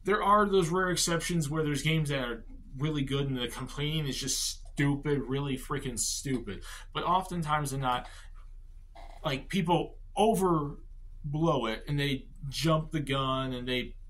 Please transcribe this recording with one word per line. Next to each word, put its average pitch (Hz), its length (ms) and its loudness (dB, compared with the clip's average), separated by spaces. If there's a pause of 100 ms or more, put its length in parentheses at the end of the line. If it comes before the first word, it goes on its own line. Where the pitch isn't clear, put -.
There 202 180 2
are 202 260 8
those 185 220 6
rare 185 200 2
exceptions 165 600 2
where 160 120 0
there's 147 200 0
games 156 260 2
that 135 160 0
are 117 220 -6 (320)
really 147 240 0
good 139 260 0
and 131 80 0
the 123 120 -2
complaining 147 580 -4
is 131 120 -4
just - 440 -2 (100)
stupid, 143 540 2
really 135 320 -2
freaking 131 400 -4
stupid. 110 640 -2 (320)
But 156 100 -2
oftentimes 156 680 2
than 135 80 -2
not, 127 280 0 (1160)
like, 135 240 -2
people 170 500 2 (180)
overblow 175 600 4 (920)
it 110 200 -2
and 147 100 0
they 143 300 0 (200)
jump 156 440 2
the 160 80 0
gun 131 520 0
and 123 140 -6
they 127 300 -2 (140)